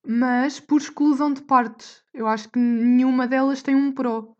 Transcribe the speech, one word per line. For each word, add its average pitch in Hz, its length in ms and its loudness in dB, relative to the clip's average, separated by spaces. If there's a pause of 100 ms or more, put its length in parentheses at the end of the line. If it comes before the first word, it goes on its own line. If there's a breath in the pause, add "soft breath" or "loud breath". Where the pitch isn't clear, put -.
Mas 247 520 -2
por 294 220 0
exclusão 294 520 0
de 262 100 -8
partes. - 600 -2 (100)
Eu 226 140 -8
acho 220 220 -4
que 247 100 -4
nenhuma 247 720 2
delas 269 340 0
tem 277 120 -2
um 277 180 0
pró. 233 480 -6